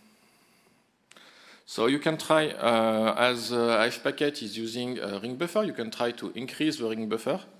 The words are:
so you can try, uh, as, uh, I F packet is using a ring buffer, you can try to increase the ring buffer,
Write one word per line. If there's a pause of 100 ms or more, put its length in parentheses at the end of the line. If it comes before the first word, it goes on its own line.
(1700)
so
you
can
try,
uh,
as,
uh,
I
F
packet
is
using
a
ring
buffer,
you
can
try
to
increase
the
ring
buffer, (180)